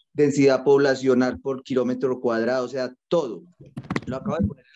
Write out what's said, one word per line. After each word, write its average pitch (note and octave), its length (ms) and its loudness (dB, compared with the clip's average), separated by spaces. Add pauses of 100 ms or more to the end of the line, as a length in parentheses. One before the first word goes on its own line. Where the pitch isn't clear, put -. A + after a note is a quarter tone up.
(120)
densidad C3+ 500 4
poblacional C3 760 2
por C3 240 -6
kilómetro B2+ 560 -2
cuadrado, B2 460 -2
o - 20 -6
sea, B2+ 260 -8 (140)
todo. C#3 340 -2 (640)
Lo C3 100 -6
acabo C#3 200 -6
de G3+ 100 0
poner - 180 -8 (120)